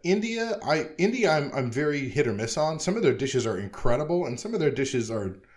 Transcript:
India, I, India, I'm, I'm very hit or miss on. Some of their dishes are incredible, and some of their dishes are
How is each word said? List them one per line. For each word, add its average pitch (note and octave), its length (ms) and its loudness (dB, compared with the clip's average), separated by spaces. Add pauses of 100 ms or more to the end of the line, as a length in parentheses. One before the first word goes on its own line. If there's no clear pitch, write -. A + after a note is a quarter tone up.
India, A3+ 640 0
I, D#3 320 2
India, G#3+ 340 4
I'm, C#3+ 220 2
I'm B2+ 180 -2
very C#3+ 380 -2
hit C#3+ 180 2
or A2 60 0
miss A2+ 240 -4
on. D#3 220 0
Some F#3 160 0
of A3+ 80 -2
their C3+ 100 6
dishes B2 320 0
are G2+ 140 -2
incredible, D3 680 2
and B2 120 -6
some A3 140 -8
of G#3 60 0
their D3 120 2
dishes A#2+ 400 -2
are G2 240 -4 (220)